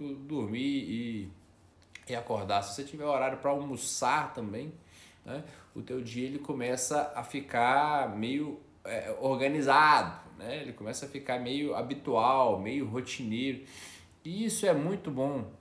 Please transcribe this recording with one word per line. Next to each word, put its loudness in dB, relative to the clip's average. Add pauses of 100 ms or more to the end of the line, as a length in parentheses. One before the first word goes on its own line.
(280)
dormir -4
e, -2 (800)
e -4
acordar. 0
Se -6
você -6
tiver -8
horário 2
pra 0
almoçar 0
também, -6 (520)
né? -10 (300)
O -10
teu -6
dia -4
ele -6
começa -2
a -4
ficar 2
meio, -2 (240)
é, -4
organizado, 6 (180)
né? -8
Ele -10
começa -8
a -10
ficar -4
meio -2
habitual, 4
meio -2
rotineiro. -4 (640)
E -4
isso 0
é 8
muito 0
bom, -2 (160)